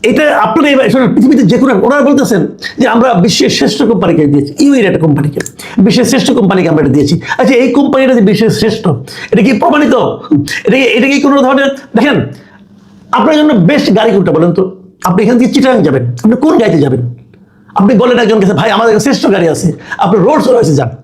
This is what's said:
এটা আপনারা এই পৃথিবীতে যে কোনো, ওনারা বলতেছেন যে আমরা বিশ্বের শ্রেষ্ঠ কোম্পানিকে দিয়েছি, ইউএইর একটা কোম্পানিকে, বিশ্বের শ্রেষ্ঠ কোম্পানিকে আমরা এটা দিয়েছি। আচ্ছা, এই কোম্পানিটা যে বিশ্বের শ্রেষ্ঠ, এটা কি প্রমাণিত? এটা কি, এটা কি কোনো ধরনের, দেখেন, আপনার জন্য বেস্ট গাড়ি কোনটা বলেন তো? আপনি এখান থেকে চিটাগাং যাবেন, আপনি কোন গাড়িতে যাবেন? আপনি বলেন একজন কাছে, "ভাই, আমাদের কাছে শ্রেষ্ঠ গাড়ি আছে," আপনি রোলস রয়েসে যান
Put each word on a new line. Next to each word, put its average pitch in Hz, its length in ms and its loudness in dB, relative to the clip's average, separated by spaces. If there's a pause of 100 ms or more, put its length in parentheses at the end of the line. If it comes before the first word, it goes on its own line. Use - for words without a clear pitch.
এটা 294 340 0
আপনারা 277 320 0
এই 269 80 2 (380)
পৃথিবীতে 262 280 2
যে 208 140 2
কোনো, 220 280 0
ওনারা 285 160 0
বলতেছেন 277 460 0 (300)
যে 240 100 0
আমরা 233 260 2
বিশ্বের 185 360 0
শ্রেষ্ঠ - 340 -2
কোম্পানিকে 175 420 0
দিয়েছি, 143 400 0
ইউএইর 285 200 2
একটা 359 140 -2
কোম্পানিকে, 147 400 -2 (380)
বিশ্বের 208 280 2
শ্রেষ্ঠ 247 260 0
কোম্পানিকে 190 380 0
আমরা 151 140 0
এটা 135 100 0
দিয়েছি। 147 280 0 (160)
আচ্ছা, 240 180 2
এই 247 160 2
কোম্পানিটা 269 420 0
যে 233 80 2
বিশ্বের 214 280 2
শ্রেষ্ঠ, - 380 -2 (440)
এটা - 120 2
কি 254 100 2
প্রমাণিত? 285 420 0 (720)
এটা 247 120 2
কি, 269 60 0
এটা 233 240 0
কি 277 140 0
কোনো 277 200 2
ধরনের, 269 280 0 (260)
দেখেন, 233 300 0 (840)
আপনার 302 240 0
জন্য 302 180 2
বেস্ট 208 420 2
গাড়ি 214 160 2
কোনটা 185 200 0
বলেন 160 200 2
তো? - 300 -4 (220)
আপনি 185 200 0
এখান 233 160 2
থেকে 247 140 0
চিটাগাং 254 300 2
যাবেন, 131 280 -2 (120)
আপনি 226 120 2
কোন 311 220 0
গাড়িতে 175 220 2
যাবেন? 131 360 -2 (600)
আপনি 202 220 2
বলেন 240 220 2
একজন 220 200 2
কাছে, 190 140 0
"ভাই, 208 180 -2
আমাদের 220 220 2
কাছে 208 100 0
শ্রেষ্ঠ 269 280 0
গাড়ি 170 180 0
আছে," 156 240 -2 (240)
আপনি 196 220 0
রোলস 262 280 0
রয়েসে 233 280 2
যান 135 140 -2 (140)